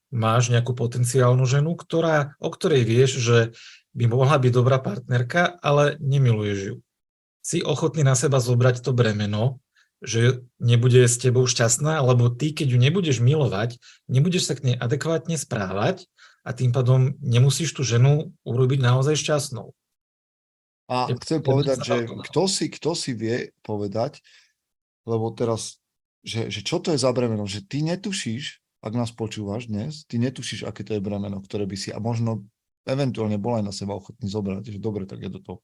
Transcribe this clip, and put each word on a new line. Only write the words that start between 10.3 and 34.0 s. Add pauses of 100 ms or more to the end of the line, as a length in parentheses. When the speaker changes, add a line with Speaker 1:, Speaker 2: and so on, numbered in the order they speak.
Speaker 1:
nebude
s
tebou
šťastná,
lebo
ty,
keď
ju
nebudeš
milovať, (280)
nebudeš
sa
k
nej
adekvátne
správať (400)
a
tým
pádom
nemusíš
tú
ženu (160)
urobiť
naozaj
šťastnou. (1120)
Speaker 2:
A
Speaker 1:
Je-,
Speaker 2:
chcem
Speaker 1:
je-,
Speaker 2:
povedať,
Speaker 1:
sa
Speaker 2:
že (100)
Speaker 1:
to-
Speaker 2:
kto
si,
kto
si
vie (160)
povedať, (880)
lebo
teraz, (400)
že,
že
čo
to
je
za
bremeno,
že
ty
netušíš, (240)
ak
nás
počúvaš
dnes,
ty
netušíš,
aké
to
je
bremeno,
ktoré
by
si
a
možno (400)
eventuálne
bol
aj
na
seba
ochotný